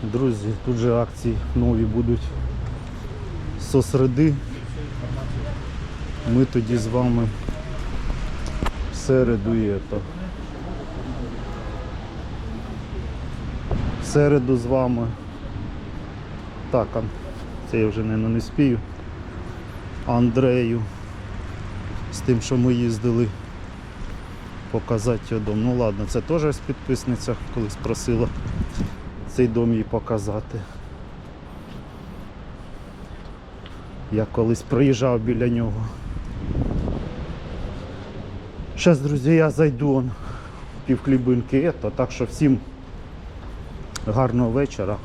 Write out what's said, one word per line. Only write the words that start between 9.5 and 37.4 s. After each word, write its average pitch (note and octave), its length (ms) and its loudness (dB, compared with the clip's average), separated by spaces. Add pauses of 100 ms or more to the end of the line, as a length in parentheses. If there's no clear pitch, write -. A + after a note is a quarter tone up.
і A2 140 4
ето. G2+ 280 -2 (4000)
В - 20 -2
середу C#3+ 520 6
з A#2+ 80 0
вами. B2 420 4 (1600)
Так, A#2+ 240 4
а A2+ 40 0 (720)
це A2+ 80 2
я A2 80 6
вже, G#2 120 0
наверно, A2 300 0
не A2+ 120 2
спію. B2+ 380 4 (1300)
Андрею. A#2+ 720 6 (1300)
З - 60 -6
тим, A#2+ 220 4
що B2+ 160 2
ми B2 160 6
їздили A#2 540 2 (1400)
показати A2+ 480 2 (100)
його A2 160 0
дом. G#2+ 180 2
Ну B2 140 4
ладно, G#2 300 2
це A#2+ 140 0
теж D#3 240 2
ось C#3+ 120 2
підписниця B2 800 -2 (180)
колись G#2+ 220 -2
просила A2+ 520 0 (1080)
цей B2+ 120 6
дом A#2 260 4
їй G#2+ 100 2
показати. G#2+ 760 -2 (3500)
Я G#2+ 200 2
колись A#2 300 2
проїжджав B2+ 580 4
біля A#2 280 2
нього. A2 380 2 (3000)